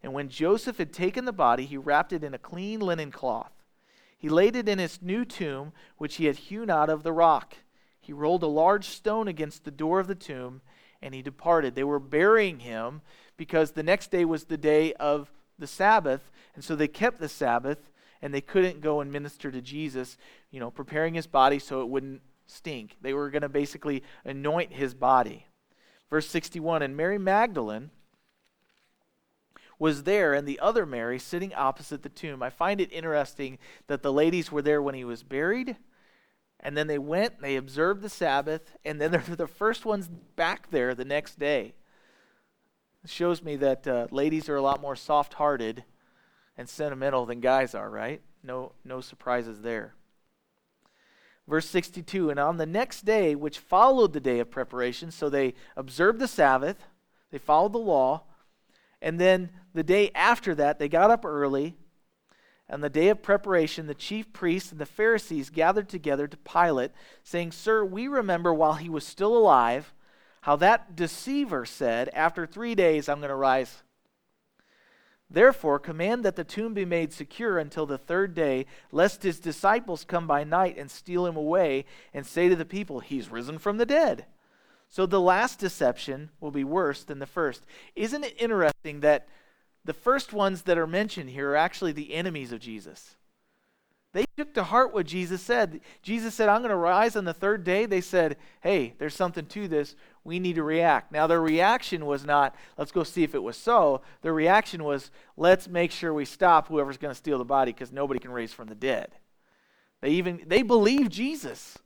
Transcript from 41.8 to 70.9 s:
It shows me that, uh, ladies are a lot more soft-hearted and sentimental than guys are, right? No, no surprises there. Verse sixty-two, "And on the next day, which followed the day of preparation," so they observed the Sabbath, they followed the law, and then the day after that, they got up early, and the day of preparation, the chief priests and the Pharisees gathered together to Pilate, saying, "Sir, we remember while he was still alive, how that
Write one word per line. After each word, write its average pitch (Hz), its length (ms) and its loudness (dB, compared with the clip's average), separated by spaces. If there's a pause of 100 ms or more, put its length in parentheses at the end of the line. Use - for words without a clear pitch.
It - 60 -20
shows 175 340 -2
me 151 140 -8
that, 135 280 0
uh, 120 240 -2
ladies 147 380 -2
are 147 80 -2
a 139 60 0
lot 139 200 0
more 139 140 -8
soft-hearted 139 880 -2 (760)
and 123 120 -16
sentimental 135 560 -2
than 120 160 -8
guys 127 340 2
are, 104 140 -8
right? 110 320 -8 (200)
No, 127 300 -12 (120)
no 131 180 -12
surprises 120 600 -6
there. 110 320 -8 (1500)
Verse 156 220 -2
sixty-two, 175 600 -4
"And 143 100 -2
on 156 180 0
the 165 80 -2
next 175 400 -4
day, 202 280 4
which 147 260 -6
followed 233 520 6
the 151 80 -4
day 127 200 0
of 117 120 -4
preparation," 123 600 -6
so 151 180 -4
they 135 240 0 (240)
observed 170 420 0
the 262 80 -2
Sabbath, 143 600 2 (440)
they 143 60 -12
followed 160 340 2
the 220 60 -4
law, 156 460 2 (800)
and 160 160 -4
then 185 340 4 (220)
the 160 100 -2
day 190 300 4
after 196 420 2
that, 147 220 2
they 147 120 -4
got 170 200 6
up 226 140 4
early, 147 540 -2 (880)
and 147 160 -8
the 147 60 -4
day 156 180 4
of 208 140 2
preparation, 185 640 2
the 147 80 -8
chief 214 380 -10
priests 185 400 -2
and 151 80 -12
the 147 40 -6
Pharisees 208 640 0
gathered 185 380 2
together 147 400 -4
to 143 80 -14
Pilate, 156 560 0 (320)
saying, 170 300 -6
"Sir, 220 320 0
we 202 240 -8
remember 185 440 0
while 156 200 4
he 160 160 -6
was 156 180 -6
still 214 300 2
alive, 139 560 6 (480)
how 147 160 2
that 190 400 4